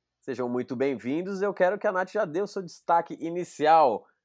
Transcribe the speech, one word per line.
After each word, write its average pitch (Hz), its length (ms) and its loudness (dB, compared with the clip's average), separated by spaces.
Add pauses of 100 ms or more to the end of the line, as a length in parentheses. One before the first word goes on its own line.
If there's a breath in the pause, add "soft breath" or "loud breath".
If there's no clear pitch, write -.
(200)
Sejam 123 300 -6
muito 123 260 -4
bem-vindos. 139 640 -4
Eu 202 120 -2
quero 185 260 0
que 214 80 -2
a 208 40 0
Nath 185 200 -2
já 208 140 -2
dê 165 160 -4
o 202 60 -4
seu 202 140 -8
destaque 170 600 -2
inicial. 156 840 2 (200 soft breath)